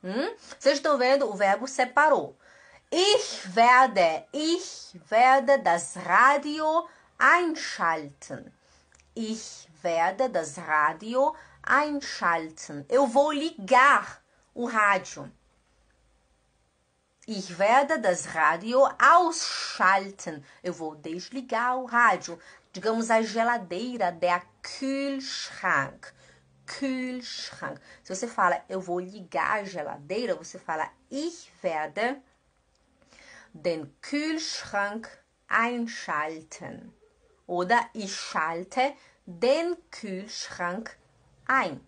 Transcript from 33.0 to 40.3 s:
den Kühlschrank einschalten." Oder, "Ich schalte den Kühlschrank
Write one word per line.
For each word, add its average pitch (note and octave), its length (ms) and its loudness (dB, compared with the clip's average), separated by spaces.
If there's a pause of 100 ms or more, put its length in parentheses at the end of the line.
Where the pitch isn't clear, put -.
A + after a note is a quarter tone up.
den D#3+ 480 -6
Kühlschrank C#4+ 1080 -6 (400)
einschalten." E3 1400 -4 (520)
Oder, F3+ 480 0
"Ich G3+ 220 -10
schalte F#3 800 -4 (300)
den C#4 500 0 (160)
Kühlschrank G3 1080 -8 (480)